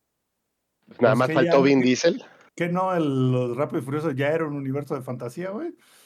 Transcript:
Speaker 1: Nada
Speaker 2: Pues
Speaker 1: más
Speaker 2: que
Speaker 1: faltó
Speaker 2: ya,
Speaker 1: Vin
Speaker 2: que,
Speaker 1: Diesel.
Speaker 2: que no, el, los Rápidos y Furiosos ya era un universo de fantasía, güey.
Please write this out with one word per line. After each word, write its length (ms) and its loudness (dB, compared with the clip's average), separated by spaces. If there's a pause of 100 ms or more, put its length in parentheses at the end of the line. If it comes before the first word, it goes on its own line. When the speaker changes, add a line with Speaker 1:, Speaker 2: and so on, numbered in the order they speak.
(1000)
Speaker 1:
Nada 160 4
Speaker 2:
Pues 20 0
Speaker 1:
más 100 2
Speaker 2:
que 80 -2
Speaker 1:
faltó 220 4
Speaker 2:
ya, 60 6
Speaker 1:
Vin 180 6
Speaker 2:
que, 60 4
Speaker 1:
Diesel. 360 2 (320)
Speaker 2:
que 140 -4
no, 260 0
el, 360 0
los 260 -2
Rápidos 260 -4
y 20 -10
Furiosos 300 -4
ya 140 0
era 160 0
un 100 -6
universo 400 -6
de 60 -6
fantasía, 500 -10
güey. 180 -10 (360)